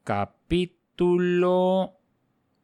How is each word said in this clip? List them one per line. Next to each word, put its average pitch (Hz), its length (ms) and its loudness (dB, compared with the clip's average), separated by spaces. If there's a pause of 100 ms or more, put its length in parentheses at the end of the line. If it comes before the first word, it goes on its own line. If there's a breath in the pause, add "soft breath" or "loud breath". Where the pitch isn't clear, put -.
capítulo 180 1900 -2 (680)